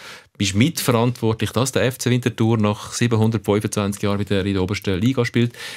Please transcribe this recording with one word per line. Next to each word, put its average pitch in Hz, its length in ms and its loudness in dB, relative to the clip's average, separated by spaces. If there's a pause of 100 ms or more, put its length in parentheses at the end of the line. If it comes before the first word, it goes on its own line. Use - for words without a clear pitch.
(380)
bist 95 180 0
mitverantwortlich, 113 960 0
dass 123 200 0
der 98 140 0
F 127 140 -2
C - 100 0
Winterthur 117 480 2
nach 104 360 0
siebenhundertfünfundzwanzig 110 1080 0
Jahren 101 180 0
wieder 101 240 0
in 98 100 0
der 92 100 0
obersten 92 360 -2
Liga 123 240 2
spielt. 123 300 0 (240)